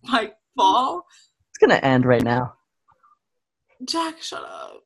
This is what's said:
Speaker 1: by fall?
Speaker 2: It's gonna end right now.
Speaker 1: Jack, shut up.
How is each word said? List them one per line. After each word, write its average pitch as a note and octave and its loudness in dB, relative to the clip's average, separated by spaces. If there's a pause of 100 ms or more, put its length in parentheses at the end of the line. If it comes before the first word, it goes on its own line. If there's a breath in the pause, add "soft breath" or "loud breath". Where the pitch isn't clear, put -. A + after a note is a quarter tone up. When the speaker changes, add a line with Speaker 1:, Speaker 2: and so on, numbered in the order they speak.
(120)
Speaker 1:
by A3+ -2 (220)
fall? A#3+ 2 (440 soft breath)
Speaker 2:
It's - -20
gonna B3+ 4
end B2+ 2
right A#2+ 4
now. A#2+ -2 (1300)
Speaker 1:
Jack, D#4+ -6
shut - -12
up. - -18